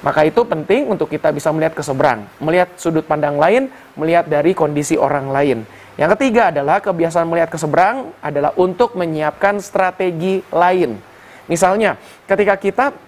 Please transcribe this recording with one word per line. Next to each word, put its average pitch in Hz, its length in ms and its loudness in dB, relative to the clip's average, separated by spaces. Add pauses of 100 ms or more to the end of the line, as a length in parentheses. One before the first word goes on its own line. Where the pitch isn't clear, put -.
Maka 151 240 2
itu 226 160 2
penting 220 480 0
untuk 156 200 -4
kita 151 200 -2
bisa 151 200 -2
melihat 160 240 0
ke 156 80 -8
seberang, 131 440 0 (120)
melihat 175 360 0
sudut 160 320 -2
pandang 147 320 -2
lain, 247 320 2 (240)
melihat 165 320 0
dari 151 240 2
kondisi 147 480 0
orang 135 320 0
lain. 135 260 0 (380)
Yang 175 240 2
ketiga 233 320 2
adalah 151 320 0
kebiasaan 165 440 0
melihat 165 240 0
ke 165 80 -8
seberang 170 600 0
adalah 147 400 -2
untuk 185 400 0
menyiapkan 170 600 -2
strategi 185 920 -2
lain. 170 480 0 (480)
Misalnya, 185 520 0 (240)
ketika 202 320 2
kita 196 300 -2 (220)